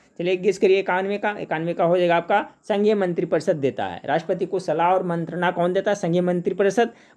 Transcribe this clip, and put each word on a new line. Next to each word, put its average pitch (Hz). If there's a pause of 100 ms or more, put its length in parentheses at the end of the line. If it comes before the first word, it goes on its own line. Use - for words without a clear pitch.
(180)
चलिए 180
गेस 185
करिए, 190
इक्यानवे 190
का, 208
इक्यानवे 165
का 175
हो 175
जाएगा 175
आपका 202 (180)
संघीय 208
मंत्रिपरिषद 175
देता 127
है। 90
राष्ट्रपति 165
को 185
सलाह 170
और 185
मंत्रणा 170
कौन 180
देता 190
है? 202
संघीय 175
मंत्रिपरिषद। 180 (260)